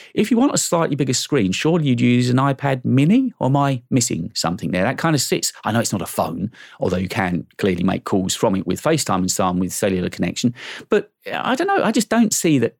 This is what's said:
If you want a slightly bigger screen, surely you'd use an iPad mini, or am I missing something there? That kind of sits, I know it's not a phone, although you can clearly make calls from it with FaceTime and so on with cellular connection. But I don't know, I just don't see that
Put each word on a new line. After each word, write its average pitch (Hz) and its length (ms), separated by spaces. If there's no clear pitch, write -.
If - 160
you 240 60
want 262 180
a - 40
slightly 170 360
bigger 131 180
screen, 123 380
surely 151 380
you'd 120 120
use 123 300
an 123 60
iPad 135 480
mini, 180 560
or - 80
am 139 80
I 139 340
missing 90 460
something 85 340
there? 90 140
That 131 120
kind 160 200
of 127 40
sits, - 320
I 107 80
know 113 80
it's - 100
not 98 120
a 82 40
phone, 85 460
although 90 200
you 92 100
can 87 400
clearly 90 240
make 95 220
calls 95 320
from 110 180
it 95 100
with 90 160
FaceTime 151 360
and 92 140
so - 140
on 90 140
with 90 140
cellular 92 360
connection. 92 460
But - 220
I 226 240
don't 330 100
know, 392 160
I 214 80
just 226 200
don't 226 220
see 156 280
that 113 200